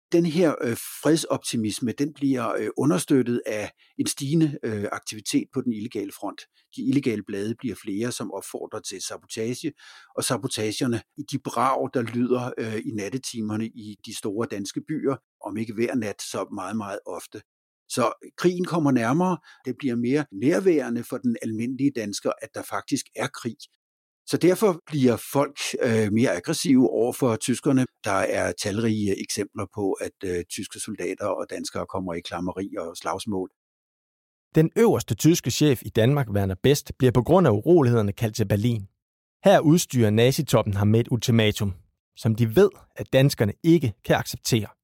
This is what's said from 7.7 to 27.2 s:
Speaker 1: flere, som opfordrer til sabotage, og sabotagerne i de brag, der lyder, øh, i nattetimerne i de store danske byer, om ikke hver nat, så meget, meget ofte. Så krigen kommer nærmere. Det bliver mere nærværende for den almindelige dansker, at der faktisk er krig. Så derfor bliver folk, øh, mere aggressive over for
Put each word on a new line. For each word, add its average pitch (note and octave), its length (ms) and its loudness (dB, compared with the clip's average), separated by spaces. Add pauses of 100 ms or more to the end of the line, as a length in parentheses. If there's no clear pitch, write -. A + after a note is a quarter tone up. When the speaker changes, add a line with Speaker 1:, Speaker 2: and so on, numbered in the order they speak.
Speaker 1:
flere, A2 280 -4
som A2+ 200 -10
opfordrer G2 480 -10
til F#2+ 220 -12
sabotage, A#2 720 -8 (420)
og - 80 -4
sabotagerne A2+ 760 -2 (160)
i - 140 -10
de C3+ 80 -4
brag, C3 540 -2
der B2+ 80 0
lyder, B2 560 -2
øh, A2+ 180 -6
i A#2 160 -8
nattetimerne G#2+ 760 -6
i G#2+ 280 -16 (100)
de G#2+ 120 -12
store A2 340 -4
danske G2+ 360 -8
byer, C#3 280 -2 (260)
om G#2 160 -8
ikke A2+ 160 -6
hver A#2 220 -2
nat, G#2+ 260 -4
så G2+ 320 -8
meget, G2+ 240 -8
meget G2+ 280 -8
ofte. - 360 -14 (480)
Så - 480 -4
krigen F3+ 280 0
kommer D3 260 2
nærmere. C#3 460 2 (280)
Det B2 140 -6
bliver B2 160 -4
mere B2+ 360 0
nærværende B2+ 720 0
for B2+ 140 -8
den A#2 240 -2
almindelige B2 540 -2
dansker, G#2 360 -4 (100)
at A2 140 -12
der F#2+ 80 -10
faktisk G#2 420 -6 (100)
er A#2+ 120 -4
krig. - 280 -10 (720)
Så D3 100 -2
derfor F3 480 2
bliver B2+ 300 4 (160)
folk, - 260 0 (240)
øh, A2 320 2
mere A2+ 220 2
aggressive C3+ 540 4
over A#2 240 0
for A#2+ 220 0